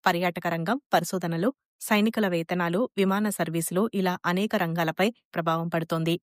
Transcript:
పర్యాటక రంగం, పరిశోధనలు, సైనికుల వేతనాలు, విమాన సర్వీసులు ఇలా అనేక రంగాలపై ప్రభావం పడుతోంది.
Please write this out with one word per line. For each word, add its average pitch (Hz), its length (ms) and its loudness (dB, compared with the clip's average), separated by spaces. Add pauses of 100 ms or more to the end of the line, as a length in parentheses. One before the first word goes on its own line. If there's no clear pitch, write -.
పర్యాటక 175 420 0
రంగం, 170 340 -2 (120)
పరిశోధనలు, 175 600 0 (280)
సైనికుల 214 460 2
వేతనాలు, 175 720 0
విమాన 196 320 2
సర్వీసులు 170 640 -2
ఇలా 185 320 0
అనేక 190 300 0
రంగాలపై 170 560 0
ప్రభావం 165 580 -4
పడుతోంది. 165 540 -2